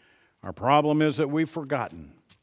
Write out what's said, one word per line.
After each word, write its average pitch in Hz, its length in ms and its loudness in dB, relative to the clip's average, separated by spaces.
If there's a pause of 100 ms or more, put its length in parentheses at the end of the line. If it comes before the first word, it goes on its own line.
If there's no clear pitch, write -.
(420)
Our 92 120 -12
problem 147 500 4
is 151 140 2
that 151 120 0
we've 151 200 -2
forgotten. 113 640 -6 (300)